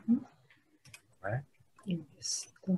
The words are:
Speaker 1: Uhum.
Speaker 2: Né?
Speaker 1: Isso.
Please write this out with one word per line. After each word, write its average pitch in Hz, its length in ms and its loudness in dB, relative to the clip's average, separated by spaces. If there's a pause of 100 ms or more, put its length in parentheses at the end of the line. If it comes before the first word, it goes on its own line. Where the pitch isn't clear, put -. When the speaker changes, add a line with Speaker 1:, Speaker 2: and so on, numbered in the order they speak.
Speaker 1:
Uhum. 240 120 6 (1000)
Speaker 2:
Né? 120 240 -2 (760)
Speaker 1:
Isso. - 340 -6 (240)